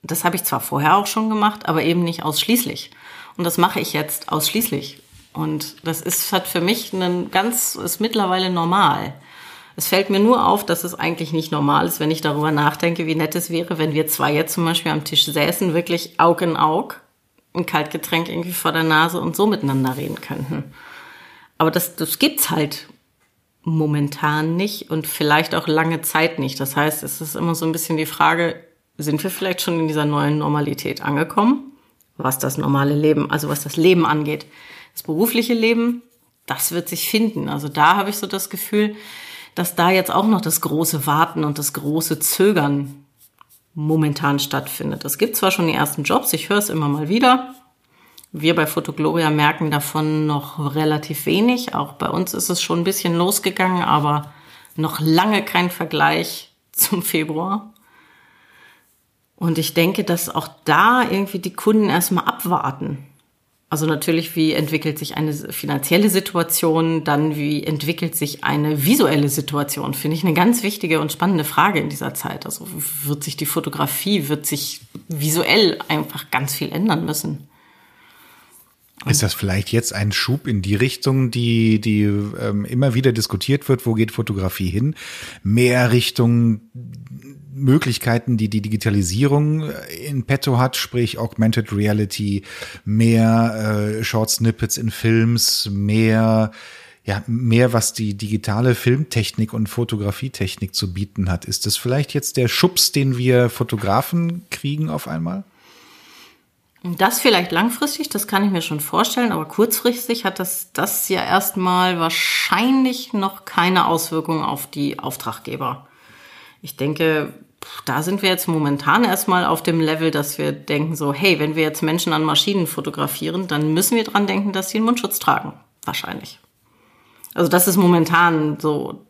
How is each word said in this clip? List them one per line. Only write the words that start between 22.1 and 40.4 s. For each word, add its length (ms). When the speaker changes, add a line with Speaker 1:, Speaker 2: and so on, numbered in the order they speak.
Speaker 1:
gibt's 320
halt 380
momentan 960
nicht 340
und 160
vielleicht 480
auch 140
lange 340
Zeit 380
nicht. 200
Das 160
heißt, 280
es 180
ist 140
immer 180
so 140
ein 40
bisschen 260
die 100
Frage, 480
sind 240
wir 80
vielleicht 320
schon 180
in 80
dieser 180
neuen 340
Normalität 640
angekommen, 680
was 220
das 180
normale 380
Leben, 340
also 180
was 140
das 160
Leben 300
angeht. 400
Das 100
berufliche 500
Leben, 480
das 240
wird 180
sich 180
finden. 400
Also 220
da 260
habe 140
ich 80
so 80
das 240
Gefühl, 460
dass 160
da 160
jetzt 220
auch 160
noch 140